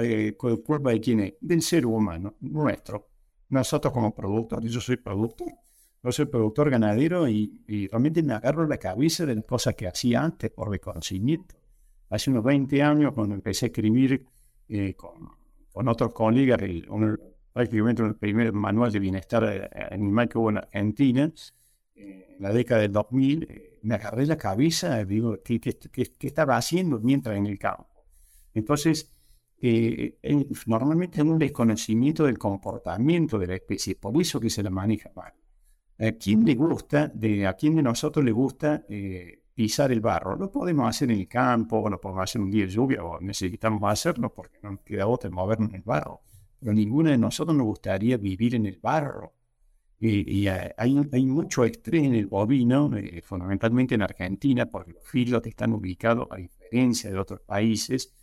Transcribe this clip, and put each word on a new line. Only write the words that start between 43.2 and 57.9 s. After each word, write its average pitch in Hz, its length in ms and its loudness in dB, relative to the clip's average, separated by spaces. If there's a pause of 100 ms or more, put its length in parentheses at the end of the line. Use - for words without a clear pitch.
necesitamos 98 720 -4
hacerlo 117 420 -2
porque - 300 -20
no 104 80 -12
nos 98 120 -12
queda 101 260 -2
otra 120 200 0
que 90 60 -10
movernos 104 360 0
en 98 40 -14
el 92 80 -14
barro. - 380 -4 (400)
Pero 110 120 -2
ninguno 113 380 4
de 135 80 4
nosotros 147 380 0
nos 131 100 2
gustaría 104 500 0
vivir 101 380 0
en 113 120 0
el 98 140 -8
barro. 143 540 -4 (640)
Y, 104 400 0
y 101 80 2
hay, 92 260 -4 (400)
hay 131 140 2
mucho 135 380 0
estrés 147 400 0
en 131 100 2
el 104 140 0
bovino, 123 680 2
eh, 85 240 -10
fundamentalmente 113 760 0
en 107 60 2
Argentina, 117 640 -2
porque 87 260 -12
los - 120 -20
feedlots 123 440 0
están 113 240 -2
ubicados, 107 580 -2
a - 60 -12
diferencia 117 720 -2
de 95 80 -4
otros 95 220 -6
países, 110 840 -2